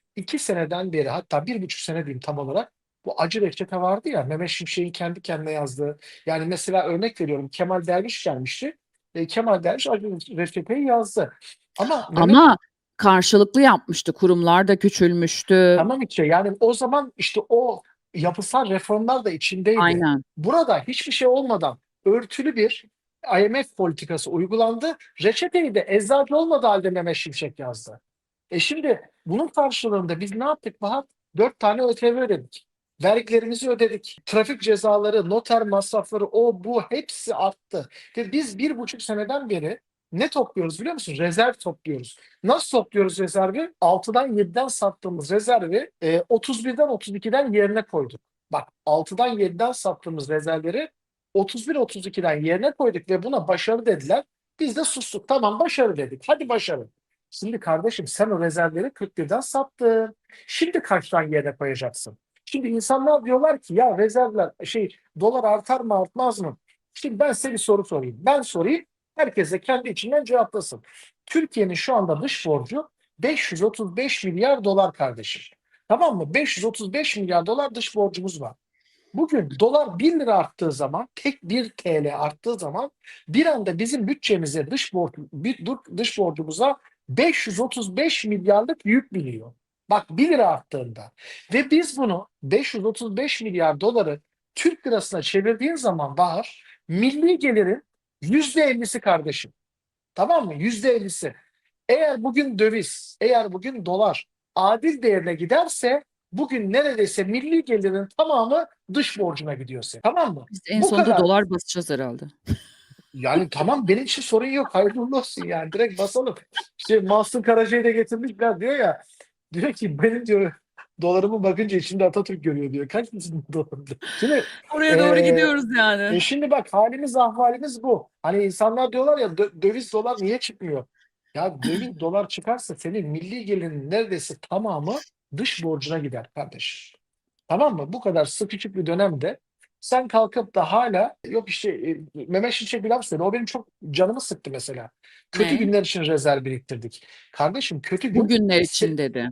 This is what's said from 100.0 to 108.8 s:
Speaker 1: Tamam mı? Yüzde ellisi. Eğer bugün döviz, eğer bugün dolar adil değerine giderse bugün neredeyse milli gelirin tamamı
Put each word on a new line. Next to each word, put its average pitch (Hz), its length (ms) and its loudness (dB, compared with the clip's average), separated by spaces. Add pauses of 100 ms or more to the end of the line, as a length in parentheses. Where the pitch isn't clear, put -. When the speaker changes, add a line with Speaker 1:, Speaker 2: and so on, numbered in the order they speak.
Speaker 1:
Tamam 262 320 2
mı? 156 80 -8
Yüzde 220 380 -2
ellisi. 196 420 -4 (540)
Eğer 277 340 2
bugün 254 360 -2
döviz, 214 600 -2
eğer 220 320 2
bugün 202 340 -8
dolar 185 400 0 (280)
adil 233 480 2
değerine 180 320 2
giderse 254 720 0 (280)
bugün 233 400 -4
neredeyse 226 520 0
milli 269 400 0
gelirin 196 520 0
tamamı 294 500 2 (280)